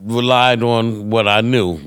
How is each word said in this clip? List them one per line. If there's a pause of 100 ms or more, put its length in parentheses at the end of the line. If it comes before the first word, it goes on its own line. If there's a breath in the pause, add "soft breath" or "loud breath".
relied
on
what
I
knew,